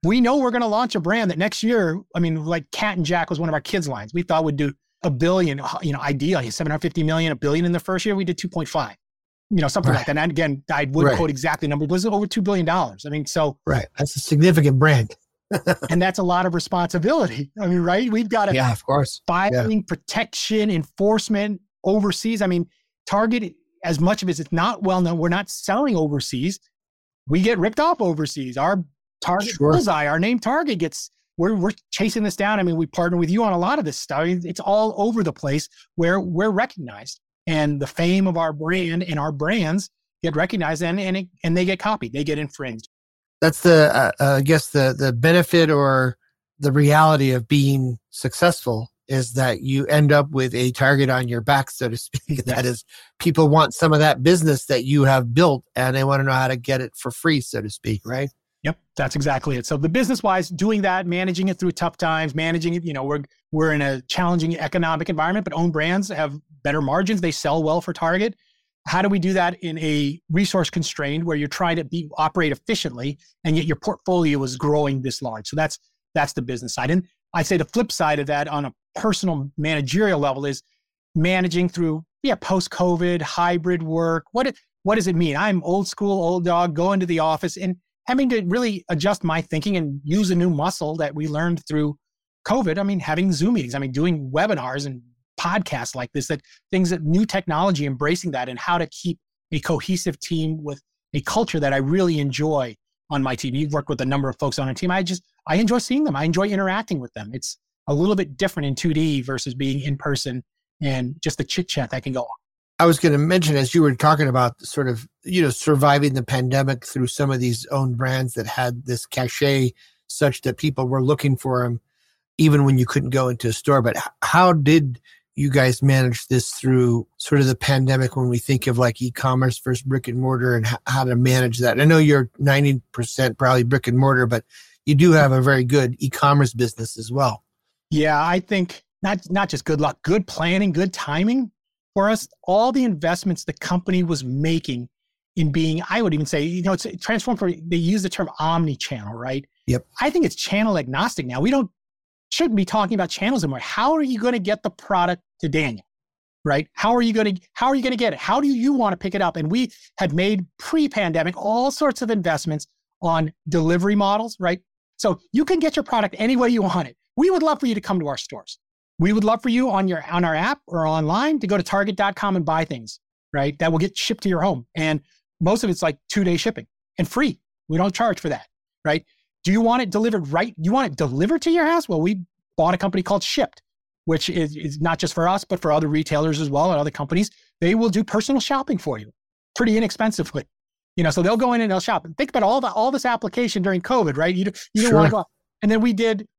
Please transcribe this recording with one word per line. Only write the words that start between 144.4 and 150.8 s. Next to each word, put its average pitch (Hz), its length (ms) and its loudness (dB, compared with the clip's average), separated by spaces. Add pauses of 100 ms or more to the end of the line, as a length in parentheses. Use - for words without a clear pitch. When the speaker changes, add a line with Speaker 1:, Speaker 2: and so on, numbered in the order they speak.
Speaker 1:
in 156 160 2
being, 160 360 0
I 220 140 0
would 180 120 0
even 151 120 0
say, 147 160 -2
you 175 200 -2
know, 190 100 0
it's 180 140 -4 (140)
transformed 226 380 -2
for, 185 120 0
they 165 260 -4
use 180 260 2
the 190 60 -2
term 180 200 -4 (120)
omni-channel, 151 760 -2
right? 131 300 -8 (240)
Speaker 2:
Yep. 123 180 0 (140)
Speaker 1:
I 277 100 0
think 339 140 2
it's - 100 -2
channel 208 420 0
agnostic 143 500 -2